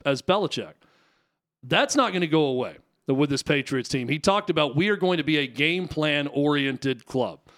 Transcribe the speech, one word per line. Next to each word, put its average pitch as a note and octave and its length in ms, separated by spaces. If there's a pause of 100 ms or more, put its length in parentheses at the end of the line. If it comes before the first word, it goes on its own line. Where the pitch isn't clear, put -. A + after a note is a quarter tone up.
as C#3 160
Belichick. F3+ 520 (880)
That's G3 320
not A#3+ 180
gonna F3 140
go D#3 180
away B2+ 320 (300)
with C#3 240
this C3+ 100
Patriots C3+ 480
team. B2+ 200
He D#3 100
talked G3+ 300
about, D3+ 260
"We F#3 140
are G#3 80
going F3+ 200
to D3+ 60
be D3+ 140
a C#3 100
game D#3 400
plan D3 400
oriented C#3 800
club." A2 320 (180)